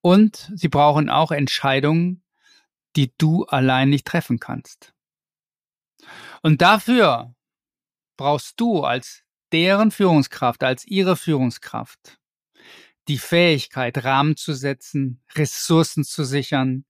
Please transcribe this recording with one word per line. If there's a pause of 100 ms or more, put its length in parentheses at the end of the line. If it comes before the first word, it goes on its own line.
Und
sie
brauchen
auch
Entscheidungen, (760)
die
du
allein
nicht
treffen
kannst. (1500)
Und
dafür (840)
brauchst
du
als (300)
deren
Führungskraft,
als
ihre
Führungskraft, (920)
die
Fähigkeit,
Rahmen
zu
setzen, (120)
Ressourcen
zu
sichern